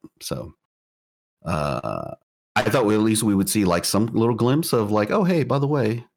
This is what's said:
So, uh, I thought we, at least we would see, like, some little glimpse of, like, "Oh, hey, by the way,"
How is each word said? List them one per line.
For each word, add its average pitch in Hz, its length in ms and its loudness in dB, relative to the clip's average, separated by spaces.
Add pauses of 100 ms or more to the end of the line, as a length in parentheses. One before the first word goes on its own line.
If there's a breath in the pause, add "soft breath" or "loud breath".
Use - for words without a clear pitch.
(200)
So, 64 340 -10 (920)
uh, 65 680 -4 (420)
I 107 80 2
thought 117 200 2
we, 104 100 4
at 107 60 4
least 110 220 2
we 107 120 2
would 95 140 2
see, 107 160 0
like, 87 200 2
some 107 220 0
little 117 280 0
glimpse 127 380 0
of, 110 180 0
like, 107 200 0
"Oh, 202 140 2
hey, 170 200 2
by 131 140 0
the 139 80 0
way," 120 380 -2 (120)